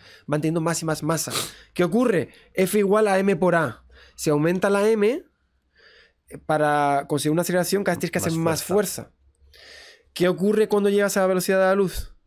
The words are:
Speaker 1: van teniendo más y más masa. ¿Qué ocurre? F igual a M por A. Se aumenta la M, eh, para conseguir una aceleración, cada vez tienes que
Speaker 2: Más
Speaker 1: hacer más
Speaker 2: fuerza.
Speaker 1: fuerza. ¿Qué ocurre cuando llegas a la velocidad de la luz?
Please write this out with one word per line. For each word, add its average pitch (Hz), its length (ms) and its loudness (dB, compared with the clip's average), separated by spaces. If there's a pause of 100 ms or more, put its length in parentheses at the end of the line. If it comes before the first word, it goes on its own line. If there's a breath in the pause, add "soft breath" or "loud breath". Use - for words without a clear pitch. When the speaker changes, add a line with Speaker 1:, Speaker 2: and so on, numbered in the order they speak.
(260 loud breath)
Speaker 1:
van 151 160 -2
teniendo 160 200 -2
más 160 200 -4
y 165 40 -6
más 156 180 -4
masa. 151 280 -4 (440 loud breath)
¿Qué 175 80 0
ocurre? 190 460 0 (240 loud breath)
F 190 260 0
igual 208 280 2
a 190 120 2
M 196 160 2
por 180 200 2
A. 151 280 -2 (320 soft breath)
Se - 160 -2
aumenta 180 400 2
la 202 180 2
M, 226 340 0 (1040 soft breath)
eh, - 100 -16
para 147 680 0
conseguir 151 260 -2
una 170 100 0
aceleración, 180 400 -2
cada 185 120 0
vez - 40 -6
tienes 170 120 -4
que 185 80 -2
Speaker 2:
Más 170 80 -4
Speaker 1:
hacer 160 120 -2
más 165 240 -2
Speaker 2:
fuerza. 190 400 -2
Speaker 1:
fuerza. - 120 -20 (1000 loud breath)
¿Qué 175 120 0
ocurre 202 400 2
cuando 202 220 2
llegas 202 280 0
a 196 40 2
la 185 60 2
velocidad 190 320 0
de 190 60 4
la 190 100 2
luz? - 400 -2 (120)